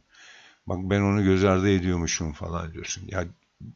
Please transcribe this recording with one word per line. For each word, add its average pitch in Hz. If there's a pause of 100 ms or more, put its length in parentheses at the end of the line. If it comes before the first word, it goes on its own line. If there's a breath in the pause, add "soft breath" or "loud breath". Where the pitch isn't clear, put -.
(680 loud breath)
"Bak 95
ben 98
onu 101
göz 95
ardı 95
ediyormuşum." 87
falan 85
diyorsun. -
Ya 92 (520)